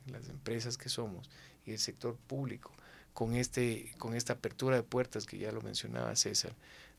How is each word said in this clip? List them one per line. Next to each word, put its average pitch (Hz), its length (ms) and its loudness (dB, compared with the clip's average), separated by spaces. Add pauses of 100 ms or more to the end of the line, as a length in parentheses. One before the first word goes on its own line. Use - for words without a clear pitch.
las - 200 -8
empresas 113 480 -2
que - 100 -8
somos, 107 420 -2 (360)
y - 60 -6
el 107 80 -2
sector 120 360 0
público, - 560 -4 (420)
con 117 220 2
este, 120 640 2
con 117 180 -2
esta 117 180 2
apertura 131 440 2
de 113 60 4
puertas 123 420 0
que - 120 -8
ya 101 140 -2
lo 110 100 -2
mencionaba 107 540 -2
César, - 380 4 (460)